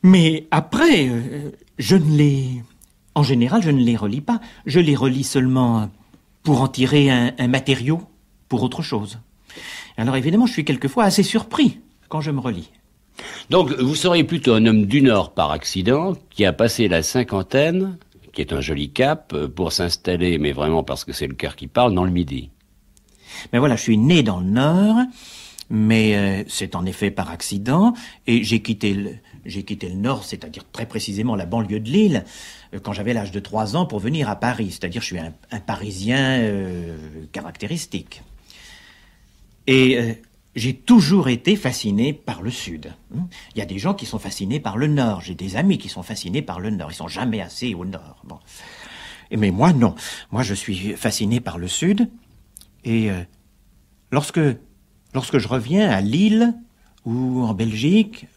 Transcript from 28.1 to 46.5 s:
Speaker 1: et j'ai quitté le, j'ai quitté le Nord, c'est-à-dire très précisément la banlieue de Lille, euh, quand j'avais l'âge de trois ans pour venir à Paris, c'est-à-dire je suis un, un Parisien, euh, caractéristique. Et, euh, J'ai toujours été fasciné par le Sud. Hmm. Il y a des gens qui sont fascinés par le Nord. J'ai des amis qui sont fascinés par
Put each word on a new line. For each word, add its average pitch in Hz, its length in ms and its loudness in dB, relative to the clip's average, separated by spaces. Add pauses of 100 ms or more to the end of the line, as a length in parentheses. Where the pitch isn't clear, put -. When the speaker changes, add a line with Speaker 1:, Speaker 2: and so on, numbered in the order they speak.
Speaker 1:
et 117 200 2
j'ai 110 160 0
quitté 104 320 -2
le, 101 180 -4 (340)
j'ai 98 180 -10
quitté 98 260 -10
le 92 60 -8
Nord, 110 280 -4
c'est-à-dire - 480 -16
très 120 140 -10
précisément 113 500 -6
la 92 100 -6
banlieue 107 360 -4
de 110 80 -10
Lille, 180 340 2 (500)
euh, 98 80 -12
quand 101 120 -8
j'avais 104 200 -4
l'âge 101 180 -4
de 101 100 -6
trois 107 340 -6
ans 175 100 0
pour 107 140 -6
venir 127 300 -2
à 101 80 -4
Paris, 117 340 -4
c'est-à-dire 92 300 -8
je - 60 -10
suis 90 120 -8
un, 82 140 -12 (180)
un 110 80 -10
Parisien, 117 800 -2
euh, 90 580 -4 (360)
caractéristique. - 880 -10 (1400)
Et, 131 300 6
euh, 117 160 -2 (420)
J'ai 120 180 -2
toujours 175 560 4
été 127 260 2
fasciné 117 560 -2
par - 300 -10
le 104 100 -6
Sud. 78 420 -12 (180)
Hmm. 170 100 -6 (340)
Il - 40 -6
y - 20 -6
a 98 40 -8
des 92 120 -10
gens 175 160 -2
qui 196 120 -8
sont 110 140 -10
fascinés 101 400 -6
par 104 180 -6
le 143 100 0
Nord. 120 340 0
J'ai 90 140 -12
des 92 200 -8
amis 175 220 2
qui - 120 -12
sont 92 140 -12
fascinés 110 380 -8
par 175 180 -10